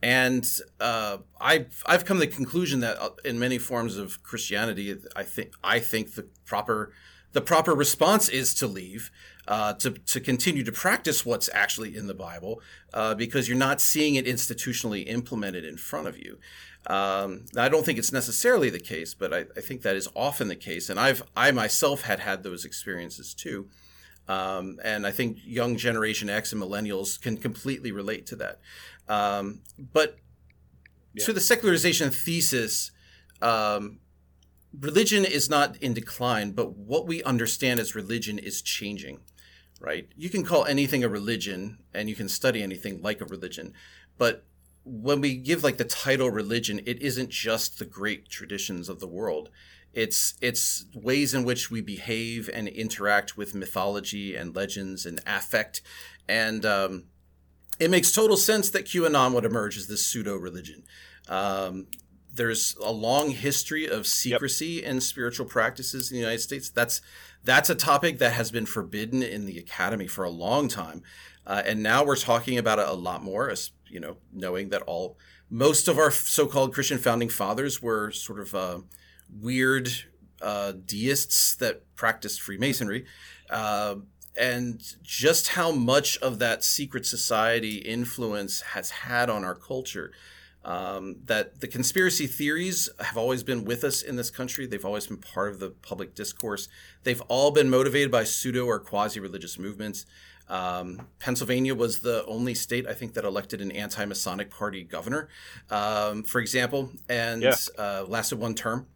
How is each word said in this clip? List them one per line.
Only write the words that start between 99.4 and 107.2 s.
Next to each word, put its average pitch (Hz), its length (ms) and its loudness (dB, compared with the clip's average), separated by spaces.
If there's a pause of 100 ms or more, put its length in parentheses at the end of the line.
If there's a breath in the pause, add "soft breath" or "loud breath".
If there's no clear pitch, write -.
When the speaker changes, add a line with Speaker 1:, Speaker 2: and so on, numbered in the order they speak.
Speaker 1:
movements. 101 480 -8 (420 loud breath)
Um, 92 580 -4 (120)
Pennsylvania 127 560 0
was 113 240 0
the 117 260 0
only 117 300 -2
state, 120 320 -2
I 110 60 -4
think, 117 200 -10
that 107 100 -4
elected 101 380 -4
an 98 100 -6
anti-Masonic 101 800 -4
party 98 340 -6
governor, 117 460 -6 (400 loud breath)
um, 104 540 0
for 123 180 -2
example, 127 500 0 (160)
and, 117 360 -2